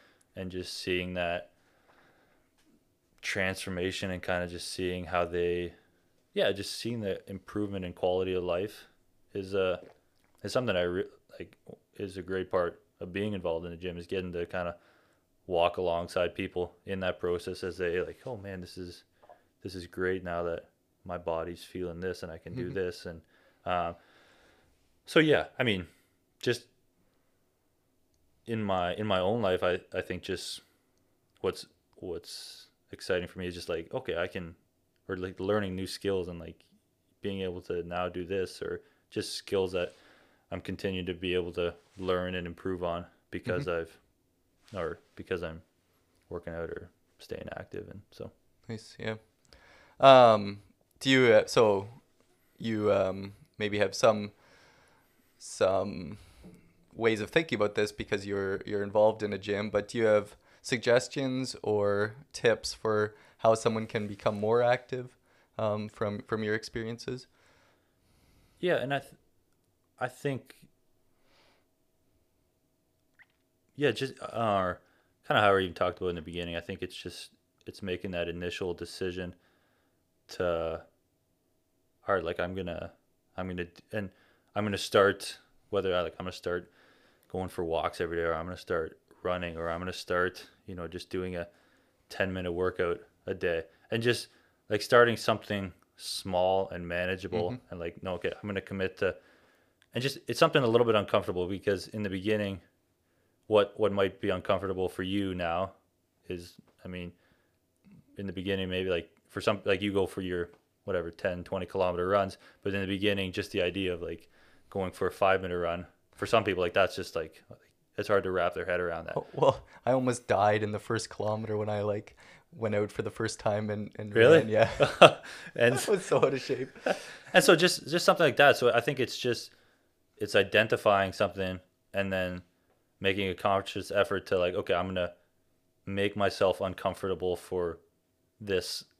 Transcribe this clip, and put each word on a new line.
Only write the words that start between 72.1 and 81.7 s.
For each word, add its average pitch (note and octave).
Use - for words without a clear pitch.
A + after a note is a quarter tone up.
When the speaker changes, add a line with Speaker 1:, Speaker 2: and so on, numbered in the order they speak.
Speaker 1:
yeah, C#3+
just, C3+
uh, G2+
kinda B2+
how G2+
we F#2+
even F2
talked F2+
about F2+
in F2
the E2
beginning, E2+
I -
think F2
it's -
just, -
it's -
making F#2
that F2
initial F2
decision F2+
to, E2